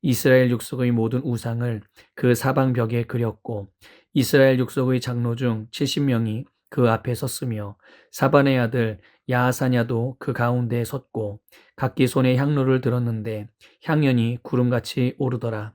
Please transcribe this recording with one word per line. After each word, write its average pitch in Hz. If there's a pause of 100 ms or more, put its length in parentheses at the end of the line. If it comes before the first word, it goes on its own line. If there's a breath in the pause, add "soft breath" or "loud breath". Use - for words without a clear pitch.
이스라엘 127
족속의 123
모든 117
우상을 117 (320 soft breath)
그 123
사방벽에 123
그렸고 110 (420 loud breath)
이스라엘 135
족속의 127
장로 120
중 117
칠십 143
명이 117 (240)
그 123
앞에 113
섰으며 110 (340 soft breath)
사반의 135
아들 117 (300 soft breath)
야하사냐도 123
그 131
가운데에 120
섰고 110 (360 soft breath)
각기 127
손에 127
향로를 135
들었는데 113 (360 soft breath)
향연이 123
구름같이 123
오르더라. 117